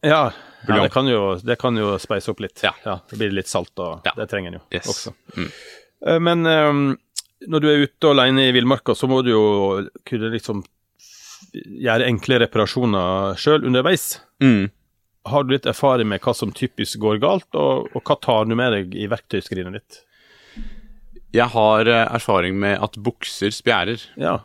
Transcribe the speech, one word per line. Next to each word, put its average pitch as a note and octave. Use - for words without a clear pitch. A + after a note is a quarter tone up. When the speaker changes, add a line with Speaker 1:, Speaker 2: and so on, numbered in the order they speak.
Speaker 1:
Ja. D#3
Ja, -
Speaker 2:
Buljong. G#2+
Speaker 1:
det -
kan C3
jo, A2+
det A#2+
kan A#2+
jo G#2+
speise F#2+
opp G#2
litt. -
Speaker 2:
Ja. G2+
Speaker 1:
Ja, F#2+
det A2+
blir G#2+
litt G2
salt, F2
og E2
Speaker 2:
Ja. F#2+
Speaker 1:
det A2
trenger F#2
en F2
jo -
Speaker 2:
Yes. -
Speaker 1:
også. -
Speaker 2:
Mm. F2
Speaker 1:
Eh, D#3+
men, E3+
ehm, D3+
når D#3
du D3+
er D3
ute -
alene C3
i B2+
villmarka, B2
så B2+
må C3
du B2
jo A2
kunne A2+
liksom A2
gjøre A#2
enkle B2
reparasjoner G2
selv D3+
underveis. B2+
Speaker 2:
Mm. G#2+
Speaker 1:
Har C#3+
du C3
litt C3+
erfaring B2
med G2
hva A#2+
som G2+
typisk -
går G#2+
galt, F3
og, C3+
og B2
hva -
tar A2
du A2+
med B2
deg G2
i G2+
verktøyskrinet F#2+
ditt? -
Speaker 2:
Jeg A#2+
har, A2
eh, A#2
erfaring F#2+
med G2+
at G#2
bukser -
spjærer. G#2+
Speaker 1:
Ja. F2+